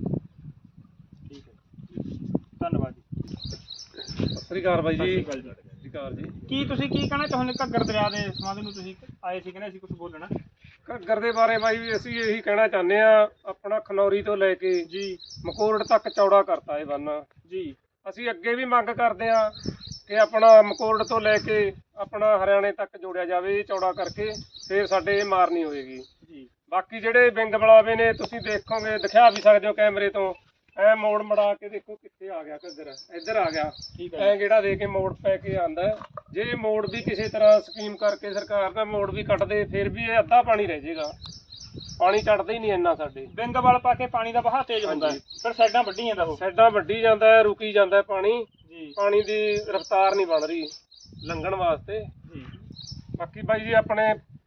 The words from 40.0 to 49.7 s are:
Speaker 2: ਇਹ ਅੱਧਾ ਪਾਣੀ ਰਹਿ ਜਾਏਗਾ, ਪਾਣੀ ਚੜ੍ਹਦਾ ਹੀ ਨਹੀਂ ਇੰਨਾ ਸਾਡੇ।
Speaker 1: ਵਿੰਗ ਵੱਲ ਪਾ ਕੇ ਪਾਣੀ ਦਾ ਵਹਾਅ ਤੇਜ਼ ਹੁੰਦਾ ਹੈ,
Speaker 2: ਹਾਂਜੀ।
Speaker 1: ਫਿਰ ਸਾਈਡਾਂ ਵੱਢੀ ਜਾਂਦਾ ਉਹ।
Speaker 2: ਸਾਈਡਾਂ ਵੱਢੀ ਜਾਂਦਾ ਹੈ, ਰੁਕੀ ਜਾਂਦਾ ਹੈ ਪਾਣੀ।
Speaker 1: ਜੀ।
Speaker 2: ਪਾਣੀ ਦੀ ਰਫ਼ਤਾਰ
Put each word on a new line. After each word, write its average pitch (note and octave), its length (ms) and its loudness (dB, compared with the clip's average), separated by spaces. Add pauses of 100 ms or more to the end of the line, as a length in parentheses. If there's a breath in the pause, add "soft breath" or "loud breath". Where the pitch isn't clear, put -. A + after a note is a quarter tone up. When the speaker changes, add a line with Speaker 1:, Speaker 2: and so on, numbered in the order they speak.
Speaker 2:
ਇਹ A3+ 140 0
ਅੱਧਾ A#3 240 4
ਪਾਣੀ G#3+ 240 0
ਰਹਿ D#3 140 -6
ਜਾਏਗਾ, D#3+ 320 -8 (840)
ਪਾਣੀ G3 240 4
ਚੜ੍ਹਦਾ G3+ 300 0
ਹੀ A#3 60 -4
ਨਹੀਂ G#3+ 140 -2
ਇੰਨਾ F3 220 2
ਸਾਡੇ। D3+ 400 -10
Speaker 1:
ਵਿੰਗ A#3+ 220 -6
ਵੱਲ B3 220 4
ਪਾ B3 160 2
ਕੇ B3 120 -6
ਪਾਣੀ A#3 260 -4
ਦਾ A#3 80 0
ਵਹਾਅ A#3+ 220 0
ਤੇਜ਼ A3 240 -4
ਹੁੰਦਾ D#3 200 -2
ਹੈ, D3+ 60 0
Speaker 2:
ਹਾਂਜੀ। - 300 -12
Speaker 1:
ਫਿਰ A#3 100 -2
ਸਾਈਡਾਂ A3+ 320 4
ਵੱਢੀ G#3 220 -6
ਜਾਂਦਾ G3 180 -2
ਉਹ। D#3+ 120 -6
Speaker 2:
ਸਾਈਡਾਂ G#3 340 4
ਵੱਢੀ G#3 300 -2
ਜਾਂਦਾ A3 340 6
ਹੈ, A3+ 80 8
ਰੁਕੀ G#3 300 0
ਜਾਂਦਾ G3 240 4
ਹੈ G3+ 60 4
ਪਾਣੀ। G#3 420 0 (240)
Speaker 1:
ਜੀ। D#3+ 280 -16
Speaker 2:
ਪਾਣੀ G3+ 260 2
ਦੀ G#3+ 340 -2 (120)
ਰਫ਼ਤਾਰ G3 460 0